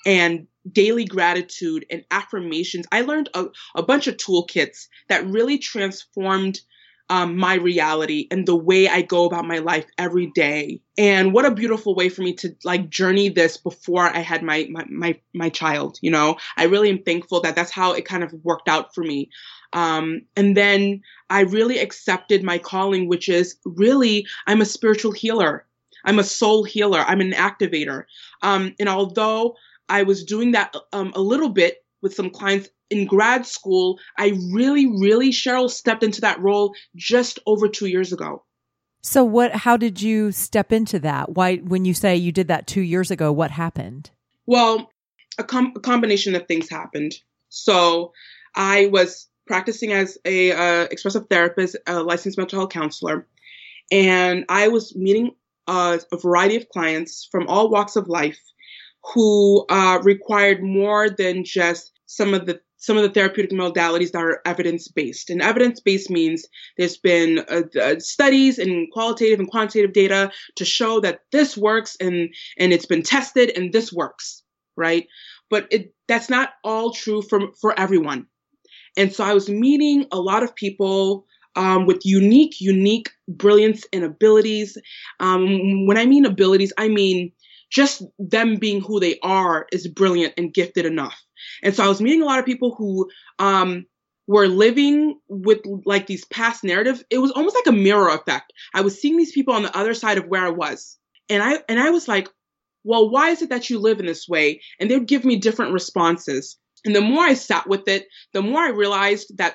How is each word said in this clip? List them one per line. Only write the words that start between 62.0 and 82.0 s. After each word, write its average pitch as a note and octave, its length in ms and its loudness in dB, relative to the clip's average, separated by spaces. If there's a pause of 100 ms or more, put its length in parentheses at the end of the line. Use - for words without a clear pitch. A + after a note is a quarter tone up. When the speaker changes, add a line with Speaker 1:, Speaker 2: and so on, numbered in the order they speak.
Speaker 1:
some G3+ 280 -2
of F3+ 120 -2
the, F3 140 -6 (160)
some G#3+ 200 -2
of G#3+ 80 4
the G3 40 2
therapeutic G3 440 0
modalities F3 580 0
that E3+ 120 -6
are E3 220 -2
evidence-based. E3+ 840 -6
And F3 100 -4
evidence-based G#3+ 720 0
means E3 340 0 (320)
there's F3 200 -4
been, E3 520 2
uh, E3+ 140 -2 (180)
uh, D3 200 0
studies C4+ 580 4
and F3 340 -2
qualitative A3+ 460 2
and F#3+ 100 -4
quantitative G#3 440 0
data G3 400 2 (240)
to F#3 80 -6
show A3+ 360 0
that F3+ 200 -2 (100)
this C#4+ 260 2
works G#3+ 440 0
and, F3 340 -2 (240)
and F3+ 140 4
it's E3+ 140 2
been E3 160 0
tested B3+ 540 2
and F3+ 160 -6
this A3 200 -2
works, - 500 -10 (340)
right? E3 300 -2 (420)
But G#3 220 -2
it, G3+ 240 -2 (140)
that's - 200 -2
not B3+ 260 -2 (100)
all A3 280 -4
true G#3+ 300 -6
for, G3+ 380 -2
for G#3+ 180 0
everyone. E3 480 0 (720)
And G3 160 2
so G#3+ 120 -4
I G3+ 80 0
was G3+ 160 2
meeting C#4 640 2
a F#3 60 -4
lot F#3+ 240 0
of A#3+ 120 -6
people, G3 720 -2 (300)
um, F#3 320 2
with F#3 180 2